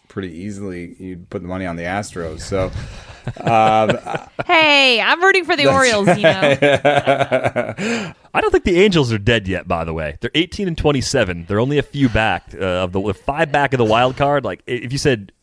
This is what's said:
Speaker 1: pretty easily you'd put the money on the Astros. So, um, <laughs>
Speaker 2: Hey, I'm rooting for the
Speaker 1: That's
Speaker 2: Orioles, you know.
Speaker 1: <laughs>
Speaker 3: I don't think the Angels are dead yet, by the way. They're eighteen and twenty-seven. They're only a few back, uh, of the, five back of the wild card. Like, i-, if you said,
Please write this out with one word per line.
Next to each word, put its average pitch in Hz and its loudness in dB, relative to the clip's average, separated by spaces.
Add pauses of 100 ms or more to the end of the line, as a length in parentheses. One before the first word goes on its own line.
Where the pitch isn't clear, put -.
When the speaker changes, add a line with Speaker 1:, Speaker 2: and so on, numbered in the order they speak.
Speaker 1:
pretty 95 -10
easily 90 -12
you'd 92 -14
put 101 -8
the 87 -12
money 92 -6
on 85 -6
the 85 -8
Astros. 87 -6
So, 92 -4 (720)
um, 110 2 (360)
<laughs> - -6
Speaker 2:
Hey, 285 4
I'm 269 0
rooting 381 4
for 320 0
the 285 2
Speaker 1:
That's 269 4
Speaker 2:
Orioles, 233 4
you 208 -4
know. 151 4
Speaker 1:
<laughs> 139 0 (200)
Speaker 3:
I - 0
don't 440 2
think - 2
the 175 2
Angels 170 4
are 113 0
dead 101 0
yet, 87 -4
by 85 -2
the 82 -6
way. 78 -6
They're 123 -6
eighteen 180 -2
and 165 -6
twenty-seven. 113 0
They're 101 0
only 139 0
a 139 2
few 139 0
back, 107 -2
uh, 92 -2
of 90 -6
the, 98 -2
five 147 -4
back 143 0
of 127 -2
the 117 4
wild 123 4
card. 143 0
Like, 92 -6
i-, 120 -6
if 120 -6
you 139 -4
said, 120 -2